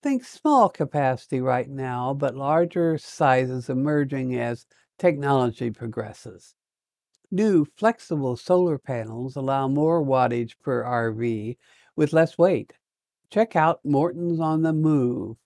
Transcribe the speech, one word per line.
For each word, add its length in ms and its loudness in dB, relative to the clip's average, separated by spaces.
Think 200 -2
small 440 2
capacity 720 -2
right 280 -2
now, 460 -6
but 220 -4
larger 600 0
sizes 720 0
emerging 720 -2
as 280 -6
technology 760 0
progresses. 800 -12
New 380 2
flexible 600 -2
solar 420 0
panels 560 -8
allow 320 -2
more 340 2
wattage 520 0
per 220 -2
R 260 -2
V 480 -4
with 160 2
less 260 2
weight. 360 2
Check 280 0
out 280 2
Morton's 540 0
on 240 0
the 100 2
Move 720 0